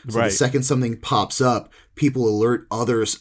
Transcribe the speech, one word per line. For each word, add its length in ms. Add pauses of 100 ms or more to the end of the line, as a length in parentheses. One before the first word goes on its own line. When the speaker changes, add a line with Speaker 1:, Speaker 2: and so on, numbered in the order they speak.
Speaker 1:
So 100
Speaker 2:
Right. 80
Speaker 1:
the 80
second 300
something 340
pops 420
up, 320 (220)
people 340
alert 420
others 500